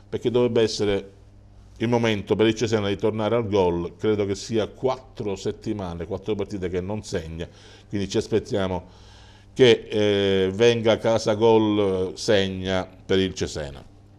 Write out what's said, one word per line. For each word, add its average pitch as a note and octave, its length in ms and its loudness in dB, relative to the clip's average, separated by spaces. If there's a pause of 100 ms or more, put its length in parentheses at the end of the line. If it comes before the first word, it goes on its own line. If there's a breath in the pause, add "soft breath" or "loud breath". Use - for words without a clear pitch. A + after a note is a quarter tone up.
perché A2 220 -4
dovrebbe A#2+ 320 2
essere G#2 500 0 (680)
il A2+ 120 -2
momento A2+ 460 0
per A2 120 4
il A2+ 60 4
Cesena A2 340 0
di G2+ 80 0
tornare G#2+ 400 -2
al A#2 120 -2
gol. F2 500 0
Credo G#2 280 0
che G2 100 -4
sia G#2+ 320 -4
quattro A#2 680 -6
settimane, F#2+ 720 -8
quattro F#2+ 300 -6
partite G2 340 -6
che F2+ 120 -4
non G#2 220 -8
segna, D#2+ 440 -8 (420 loud breath)
quindi G2 180 -4
ci G#2 100 -2
aspettiamo G2 840 -4 (500 loud breath)
che, A#2+ 360 6
eh, G2+ 640 2
venga A2+ 400 4
a G#2 40 2
casa A2+ 360 0
gol, G#2 840 2
segna F#2+ 720 0 (180)
per F#2+ 140 2
il F#2+ 140 0
Cesena. D2 500 -8 (360)